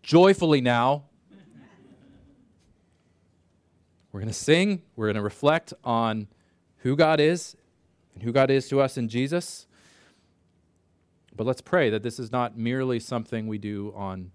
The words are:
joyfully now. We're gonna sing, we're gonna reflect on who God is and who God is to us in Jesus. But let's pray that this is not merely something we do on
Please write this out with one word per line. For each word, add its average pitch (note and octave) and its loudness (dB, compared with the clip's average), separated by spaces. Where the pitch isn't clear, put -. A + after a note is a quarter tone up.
joyfully E3+ 6
now. B2 2
We're G2+ -12
gonna A2 -6
sing, F3+ 2
we're A2 -2
gonna G#2 0
reflect D3 0
on A2+ -2
who B2+ -2
God D#3 4
is E3 0
and - -16
who A#2 -4
God C3+ 4
is C3+ 0
to C#3 0
us C3+ 0
in A#2 -4
Jesus. C#3 -4
But A2 -6
let's C3 -4
pray D#3 0
that G#2+ -2
this A#2+ -8
is A2+ -10
not B2 -4
merely B2 -2
something A2+ -8
we G#2+ -6
do G#2 -8
on F#2 -10